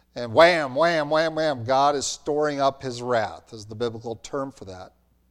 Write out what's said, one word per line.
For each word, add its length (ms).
And 140
wham, 420
wham, 360
wham, 240
wham, 300
God 300
is 120
storing 520
up 240
his 200
wrath, 500
is 140
the 80
biblical 420
term 340
for 140
that. 280